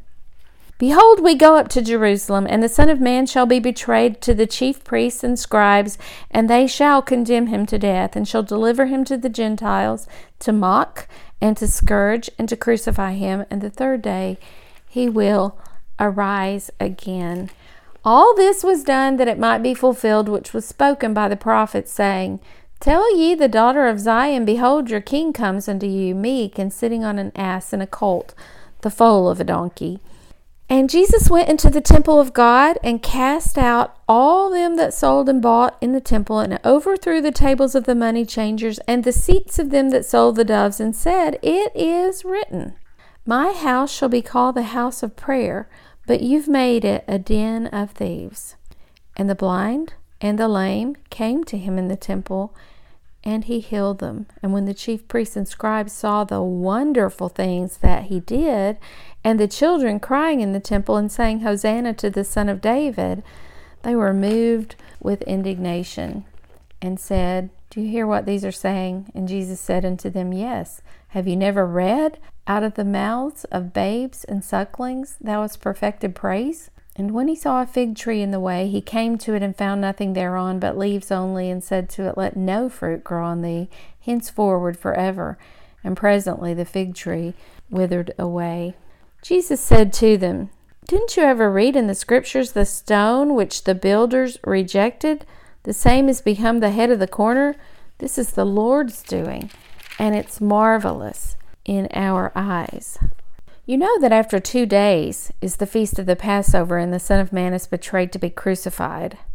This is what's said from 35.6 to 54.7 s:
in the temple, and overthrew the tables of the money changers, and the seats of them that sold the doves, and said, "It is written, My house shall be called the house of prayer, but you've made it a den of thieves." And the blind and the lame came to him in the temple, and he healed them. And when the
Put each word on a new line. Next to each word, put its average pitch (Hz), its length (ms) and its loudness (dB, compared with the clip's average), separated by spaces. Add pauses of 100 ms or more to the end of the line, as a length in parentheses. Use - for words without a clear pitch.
in 240 120 -2
the 262 80 0
temple, 214 380 2
and 196 240 -2
overthrew 320 580 2
the 294 100 0
tables 269 420 4
of 262 120 0
the 247 100 2
money 233 300 0
changers, 220 640 -4
and 240 160 0
the 247 100 2
seats - 460 4
of 285 100 0
them 269 200 2
that 254 160 0
sold 233 300 4
the 226 100 2
doves, 202 340 0
and 220 160 -2
said, 349 460 0
"It 370 340 0
is 349 480 -2
written, 370 520 -6 (500)
My 262 260 0
house 277 400 -2
shall 262 180 -2
be 240 120 0
called 254 340 0
the 240 80 -2
house 240 400 -6
of 214 120 -8
prayer, 220 520 -4 (380)
but 240 160 2
you've 294 260 0
made 247 360 2
it 202 240 -2
a 196 120 -2
den 220 480 -2
of 202 240 -6
thieves." - 640 -10 (600)
And 196 140 -2
the 196 60 -2
blind 202 580 -4 (260)
and 208 180 -2
the 226 120 0
lame 208 480 -2 (120)
came 247 360 -4
to 214 120 -10
him 185 200 -6
in 185 100 -4
the 190 80 -4
temple, 190 580 -6 (720)
and 220 220 -4
he 233 140 -4
healed 202 400 -4
them. 208 260 -10 (160)
And 196 120 -2
when 202 100 -2
the 196 100 -4